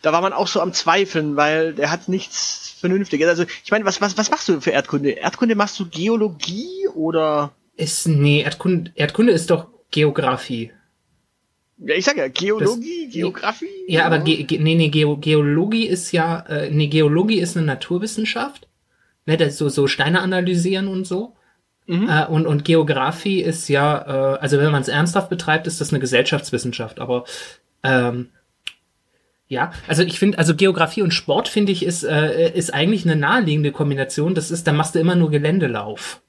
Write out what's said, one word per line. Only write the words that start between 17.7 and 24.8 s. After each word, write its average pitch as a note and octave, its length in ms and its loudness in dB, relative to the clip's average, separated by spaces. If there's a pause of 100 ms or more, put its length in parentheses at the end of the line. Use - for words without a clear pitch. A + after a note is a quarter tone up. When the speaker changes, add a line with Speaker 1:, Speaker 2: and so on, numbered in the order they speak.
Speaker 2:
Ne, D#3+ 120 2
das D#3 160 2
ist - 60 -12
so, D3 100 0
so C#3 180 2
Steine D#3 320 2
analysieren F#3 680 0
und F#3 180 -4
so. G#3 300 -6 (480)
Speaker 1:
Mhm. F#3 240 0
Speaker 2:
Äh, D#3 160 2
und, D#3+ 220 0
und D3 180 0
Geografie D#3+ 760 2
ist E3 280 -4
ja, C#3 680 2
äh, C3+ 40 -10
also C#3+ 180 2
wenn D3+ 140 4
man's C#3 180 0